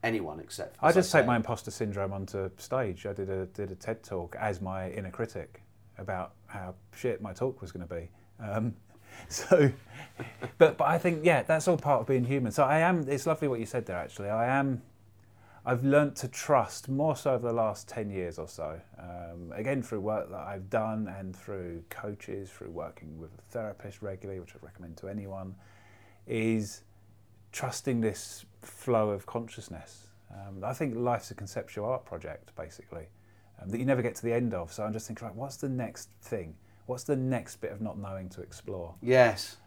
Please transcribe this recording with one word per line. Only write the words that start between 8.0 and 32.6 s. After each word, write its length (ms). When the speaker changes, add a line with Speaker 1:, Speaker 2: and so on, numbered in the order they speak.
Speaker 2:
Um, 380
<laughs> 280
so, 420
but, 180
but 100
I 120
think, 260
yeah, 180
that's 260
all 100
part 240
of 40
being 180
human. 280
So 120
I 160
am, 280
it's 180
lovely 220
what 120
you 60
said 200
there, 100
actually. 320
I 180
am, 360
I've 200
learnt 320
to 120
trust 640
more 260
so 180
over 140
the 60
last 340
ten 220
years 280
or 80
so. 320
Um, 560
again, 280
through 180
work 300
that 100
I've 280
done 400
and 160
through 540
coaches, 600
through 200
working 480
with 180
a 140
therapist 520
regularly, 360
which 160
I 100
recommend 340
to 100
anyone, 460
is 560
trusting 500
this 420
flow 480
of 160
consciousness. 840
Um, 320
I 120
think 220
life's 340
a 40
conceptual 540
art 160
project, 500
basically, 520